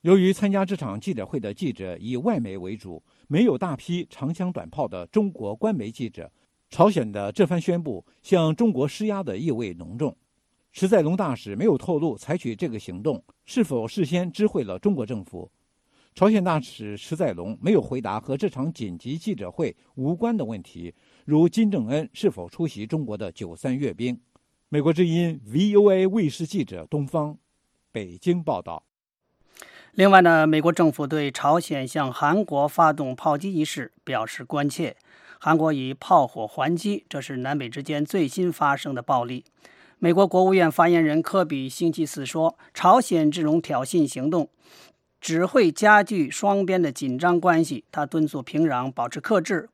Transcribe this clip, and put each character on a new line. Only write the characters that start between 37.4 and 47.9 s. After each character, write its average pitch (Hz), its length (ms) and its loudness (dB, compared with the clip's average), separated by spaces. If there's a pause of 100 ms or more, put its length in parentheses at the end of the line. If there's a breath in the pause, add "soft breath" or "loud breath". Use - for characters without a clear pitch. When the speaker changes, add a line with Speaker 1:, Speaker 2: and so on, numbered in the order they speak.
Speaker 2:
北 135 120 -6
之 123 120 -12
间 147 240 -4
最 165 220 0
新 180 260 -2
发 143 240 2
生 143 160 -8
的 127 80 -6
暴 123 240 0
力。 123 200 -10 (560 soft breath)
美 170 120 4
国 190 140 6
国 185 180 4
务 190 100 4
院 175 160 6
发 170 180 4
言 170 140 4
人 156 200 2
科 185 220 0
比 139 240 -6
星 165 240 -2
期 160 120 -2
四 143 220 -8
说， 160 320 -2 (160 soft breath)
朝 233 260 8
鲜 165 300 2
这 165 120 -4
种 156 200 2
挑 135 220 -4
衅 160 240 0
行 131 220 -4
动 165 180 0 (720 soft breath)
只 165 240 0
会 185 260 4
加 208 320 6
剧 185 280 -2
双 202 340 0
边 185 160 0
的 156 100 0
紧 127 280 -4
张 175 220 2
关 165 220 4
系。 143 280 -4